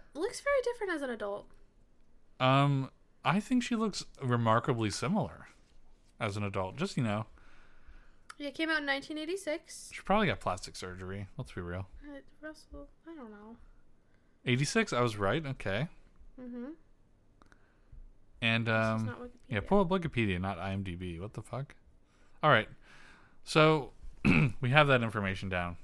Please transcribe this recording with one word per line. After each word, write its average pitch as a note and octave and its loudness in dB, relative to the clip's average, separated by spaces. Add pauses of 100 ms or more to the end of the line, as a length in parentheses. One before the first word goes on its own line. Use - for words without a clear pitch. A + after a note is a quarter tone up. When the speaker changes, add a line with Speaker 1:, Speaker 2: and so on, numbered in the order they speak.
(140)
Speaker 1:
looks F#4+ -6
very C#5 2
different G#4+ -4
as C#4+ -4
an B3+ -6
adult. G#3 -8 (960)
Speaker 2:
Um, C3+ 4 (320)
I D3+ 2
think B3 0
she A#3+ -2
looks G#3+ -2 (160)
remarkably A#2 4
similar C#3+ -2 (680)
as G#2+ -4
an G#2 -2
adult. G2 -4
Just, F3+ -4
you C#3+ 0
know. G#2+ 0 (1120)
Speaker 1:
Yeah, D4 -8
it C4+ -12
came D#4+ -2
out D#4 2
in C#4+ -6
nineteen C#4 -2
eighty-six. D#4+ -8
Speaker 2:
She - -14
probably G#3 2
got G2+ -2
plastic F2+ -6
surgery. F#2 -8
Let's C3 -10
be F#2 -10
real. F2+ -6 (160)
Speaker 1:
Uh, C#4+ -14 (200)
Russell, D4 -16 (180)
I E4 -14
don't B3 -16
know. G#3+ -18 (880)
Speaker 2:
Eighty-six? C#3+ 2
I B2 4
was A2 0
right. A2 0
Okay. C3 -2 (540)
Speaker 1:
Mm-hmm. B3 -12 (1800)
Speaker 2:
And, A2+ 2
Speaker 1:
This A2+ 2
is A2 4
Speaker 2:
um, A2 0
Speaker 1:
not - -6
Wikipedia. B3 -12 (220)
Speaker 2:
yeah, G#2 0
pull G3 4
up E3+ 2
Wikipedia, A#2+ 0
not F#2+ -2
I F#2+ -4
M G2 -4
D F2+ -6
B. F2 -8
What G2+ -10
the - -10
fuck? - -10 (680)
All D#3 6
right. A2 6 (760)
So, D#3 6 (340)
<clears throat> - -
we C3 4
have D3 8
that B2+ 6
information G2+ -2
down. F2 -2